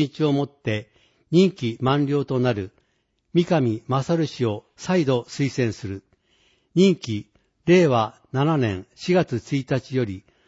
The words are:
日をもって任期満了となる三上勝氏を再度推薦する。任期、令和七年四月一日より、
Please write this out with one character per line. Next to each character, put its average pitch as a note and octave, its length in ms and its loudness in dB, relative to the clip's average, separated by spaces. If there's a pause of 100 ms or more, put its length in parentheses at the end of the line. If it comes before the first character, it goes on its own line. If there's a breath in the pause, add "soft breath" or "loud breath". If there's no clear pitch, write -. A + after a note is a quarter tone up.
日 D3+ 220 -4
を D3 80 2
も C#3 120 0
っ C#3 40 -10
て G#2+ 420 -6 (400)
任 F3 200 4
期 A#2 300 -6
満 C#3 260 0
了 C#3+ 180 -2
と C3 140 -4
な B2 140 0
る G2 180 -6 (600)
三 E3+ 120 2
上 B2+ 440 0
勝 C#3+ 380 -2
氏 - 180 -4
を G#2+ 200 -4 (120)
再 F3+ 280 0
度 B2+ 180 0
推 - 320 -4
薦 A#2 180 0
す - 160 -12
る。 G2 160 -12 (680)
任 F3+ 220 6
期、 G#2+ 320 -8 (380)
令 F3 220 6
和 A#2 320 0 (100)
七 D3 260 0
年 G#2 380 -2
四 - 200 -2
月 D#3+ 240 0
一 C3+ 300 -6
日 B2+ 280 -4
よ B2+ 80 0
り、 G2 200 -10 (240)